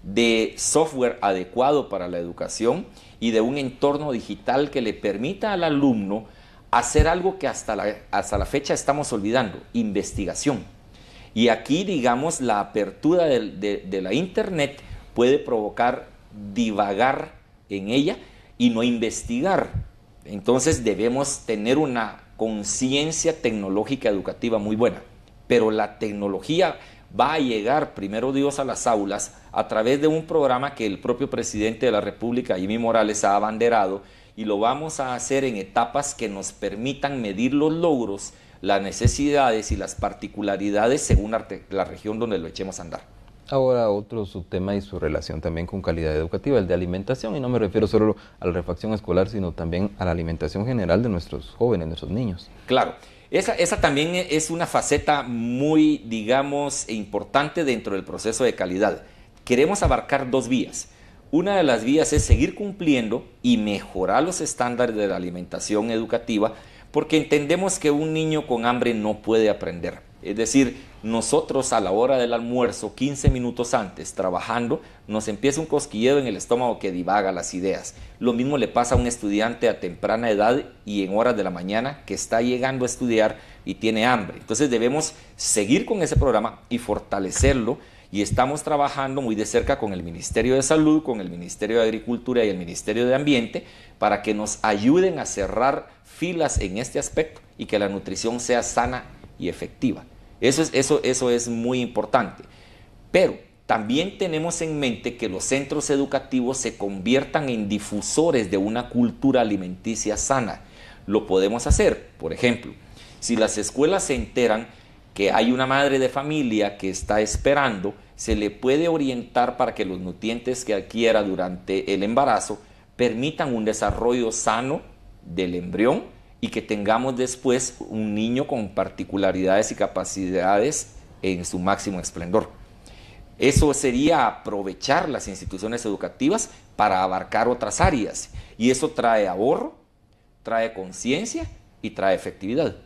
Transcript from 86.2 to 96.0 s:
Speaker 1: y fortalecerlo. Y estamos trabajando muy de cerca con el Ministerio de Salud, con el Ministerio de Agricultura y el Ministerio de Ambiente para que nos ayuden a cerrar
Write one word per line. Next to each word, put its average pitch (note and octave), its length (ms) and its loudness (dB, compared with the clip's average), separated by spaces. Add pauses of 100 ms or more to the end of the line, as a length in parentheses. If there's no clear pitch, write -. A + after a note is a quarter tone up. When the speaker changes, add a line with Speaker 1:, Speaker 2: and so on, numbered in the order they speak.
Speaker 1:
y A#2+ 100 -2
fortalecerlo. G#2+ 1000 0 (340)
Y G2 80 -2
estamos C3 420 0
trabajando C#3 600 0
muy A2+ 120 0
de G#2 120 -2
cerca A#2+ 320 0
con G#2 160 -4
el F#2 80 -6
Ministerio G2+ 520 0
de C3+ 80 4
Salud, D#3 400 4
con A#2 180 -4
el F2+ 100 -8
Ministerio F2 480 -2
de A2+ 60 6
Agricultura A#2 600 0
y G#2 60 2
el F#2 80 -2
Ministerio G#2 480 -2
de B2+ 80 4
Ambiente C3+ 500 0 (340)
para G2+ 240 2
que - 120 0
nos G#2+ 280 -4
ayuden C#3 560 2
a A2 80 -6
cerrar G#2+ 600 0 (160)